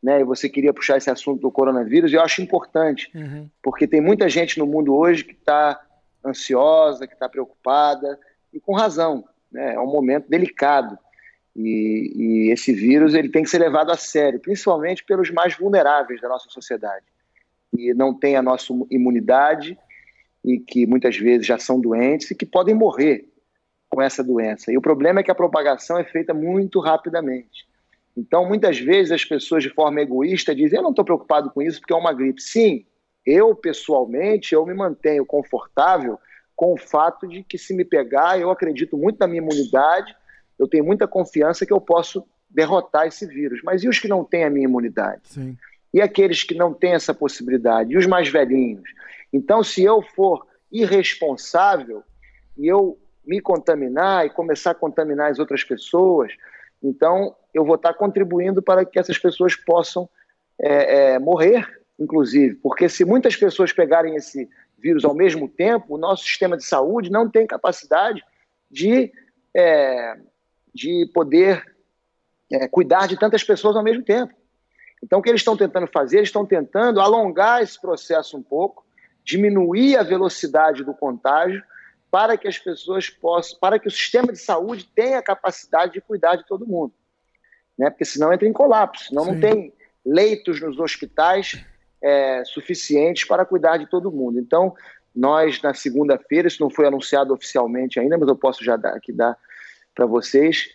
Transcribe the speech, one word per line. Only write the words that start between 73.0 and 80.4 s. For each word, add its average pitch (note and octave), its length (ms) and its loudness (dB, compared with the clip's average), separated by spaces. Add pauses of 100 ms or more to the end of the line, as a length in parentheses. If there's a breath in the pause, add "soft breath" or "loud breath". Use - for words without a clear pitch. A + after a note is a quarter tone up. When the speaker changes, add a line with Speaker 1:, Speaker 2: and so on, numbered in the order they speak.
Speaker 1:
de F#3 100 -4
tantas G#3+ 260 0
pessoas G#3 320 0
ao G#3+ 80 0
mesmo A#3 200 -2
tempo. A#3 300 -2 (720 soft breath)
Então, G3+ 160 0
o - 20 -4
que A3+ 80 -2
eles A3+ 120 2
estão A3 140 0
tentando F#3 320 -2
fazer? C#3+ 300 0
Eles G#3 120 4
estão G#3 160 -2
tentando G3 540 0
alongar G#3 640 2
esse - 160 -10
processo D#3+ 580 -4
um B2+ 60 -14
pouco, E3+ 420 -4 (380 soft breath)
diminuir G3+ 760 2
a A3 60 2
velocidade D#3 800 0